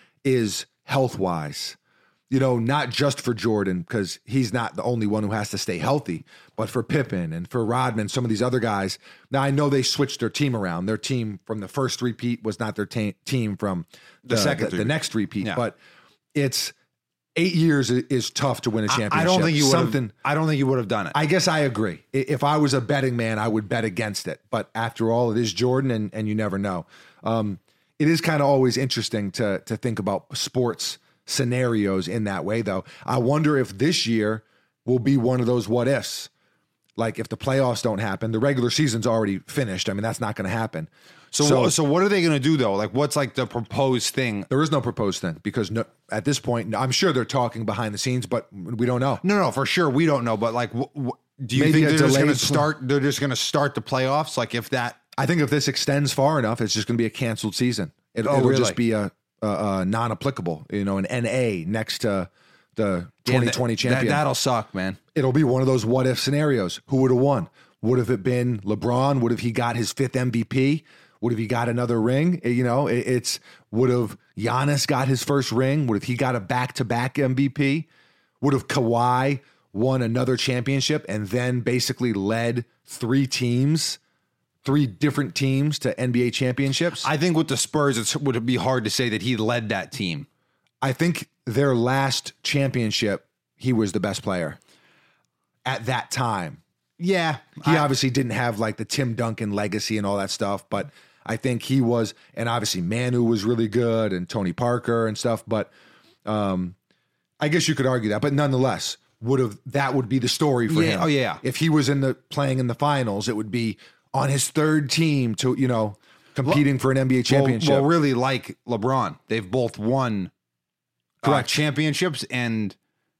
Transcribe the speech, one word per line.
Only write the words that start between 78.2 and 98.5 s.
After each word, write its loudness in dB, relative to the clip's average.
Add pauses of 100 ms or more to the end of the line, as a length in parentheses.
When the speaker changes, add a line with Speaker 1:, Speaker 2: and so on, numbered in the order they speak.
Speaker 1:
Would 2
have 0
Kawhi 2 (320)
won 0
another 0
championship -2
and -4
then 0
basically -2
led -2 (180)
three 0
teams, 0 (640)
three 2
different -2
teams 0
to -2
N 0
B 2
A -2
championships? -2
Speaker 2:
I 0
think 2
with 2
the -2
Spurs, 0
it's, -2
would 0
be 2
hard 0
to -2
say 0
that -2
he 0
led 0
that -4
team. -6 (540)
Speaker 1:
I 0
think 0 (160)
their 2
last 0 (100)
championship, 0 (280)
he -2
was 2
the 2
best -2
player -4 (1080)
at -4
that -2
time. -4 (360)
Speaker 2:
Yeah. 0 (280)
Speaker 1:
He 4
Speaker 2:
I 6
Speaker 1:
obviously 2
didn't 0
have, -2